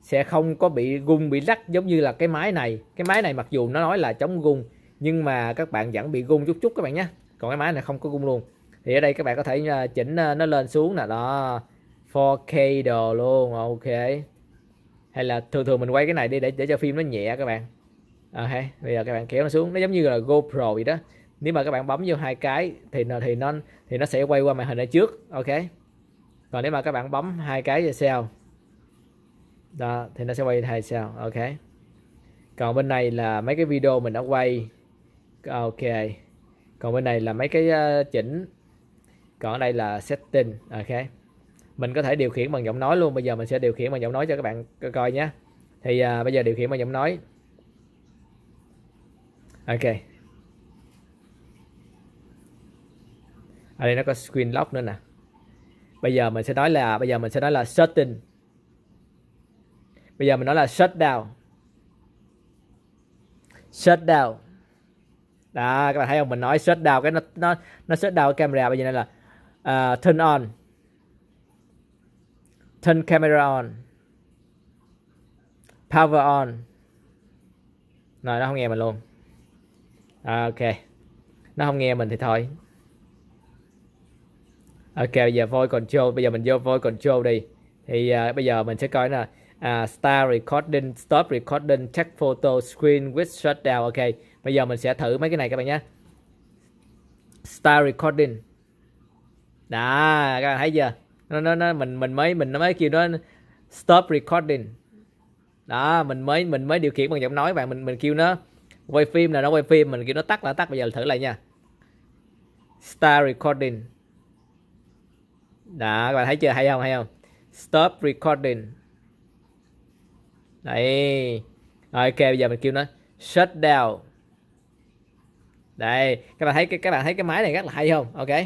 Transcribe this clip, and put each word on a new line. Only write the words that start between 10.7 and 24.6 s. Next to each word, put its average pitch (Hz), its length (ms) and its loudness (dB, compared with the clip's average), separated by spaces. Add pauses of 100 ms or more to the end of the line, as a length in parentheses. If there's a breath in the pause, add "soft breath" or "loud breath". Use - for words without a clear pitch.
nè, 127 100 -4
đó. 123 560 -4 (500 soft breath)
Four 139 240 4
K 139 480 0
đồ 113 300 2
luôn, 123 400 2
ok. 117 320 -6 (1200)
Hay 127 140 -6
là 120 160 -2
thường 131 240 -4
thường 127 160 2
mình 123 100 -4
quay 139 160 4
cái 170 80 -2
này 127 140 0
đi 135 120 -2
để, 131 100 0
để 135 160 -4
cho 147 100 2
phim 143 200 -2
nó 160 60 -2
nhẹ 117 340 -4
các 135 80 -6
bạn. 113 220 -4 (680)
Ok, 120 180 -6 (300)
bây 123 140 -6
giờ 113 100 -2
các 123 80 -6
bạn 117 140 -6
kéo 131 160 -2
nó 151 60 0
xuống, 165 240 0
nó 185 80 -2
giống 185 100 0
như 170 180 2
là 123 100 2
GoPro 131 560 0
vậy 113 100 -4
đó. 151 120 0 (440 soft breath)
Nếu 156 140 -2
mà 143 100 0
các 151 60 -2
bạn 131 160 -4
bấm 139 200 -2
vô 165 100 0
hai 139 180 -6
cái 151 380 -4 (200)
thì 123 120 -2
nó, 120 160 -4
thì 120 140 -2
nó, 131 180 -4 (360 soft breath)
thì 127 100 -4
nó 143 80 0
sẽ 135 160 0
quay 143 180 2
qua 139 140 2
màn 127 120 -6